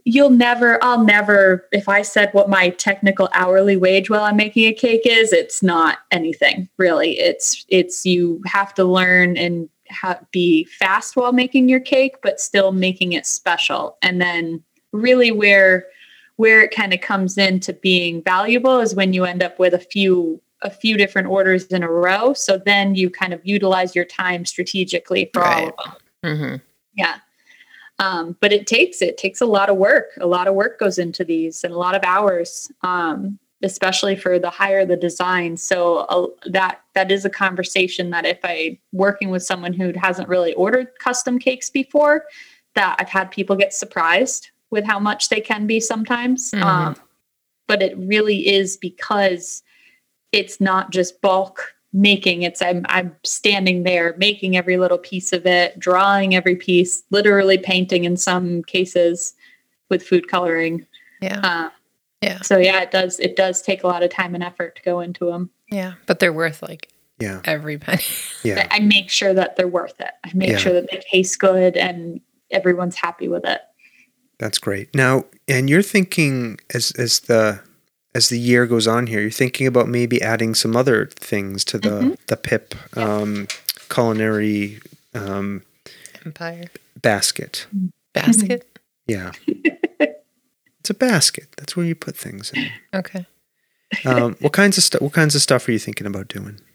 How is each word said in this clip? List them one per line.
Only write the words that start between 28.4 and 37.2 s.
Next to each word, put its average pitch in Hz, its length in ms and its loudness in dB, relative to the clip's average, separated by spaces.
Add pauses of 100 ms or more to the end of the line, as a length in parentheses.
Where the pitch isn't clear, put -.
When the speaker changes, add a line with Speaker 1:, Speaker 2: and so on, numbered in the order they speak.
Speaker 1:
but 202 120 2
it 208 140 2
takes, 294 340 0
it 175 160 -2
takes - 240 -6
a 247 60 2
lot 202 240 2
of 196 60 2
work. 208 300 4 (140)
A 175 60 -2
lot 180 220 0
of 196 60 2
work 220 260 -2
goes 196 180 -2
into 175 260 -4
these 160 380 -4
and 175 100 -6
a 170 60 -8
lot 180 160 -2
of 190 80 -2
hours, 185 680 0 (120)
um, 180 560 -4 (240)
especially 190 540 -2
for 185 240 0
the 175 100 -4
higher 196 340 0
the 180 120 0
design. 175 600 -2
So, 175 420 0 (100)
uh, 180 180 0 (240)
that, 190 300 -2 (140)
that 190 180 2
is 196 120 0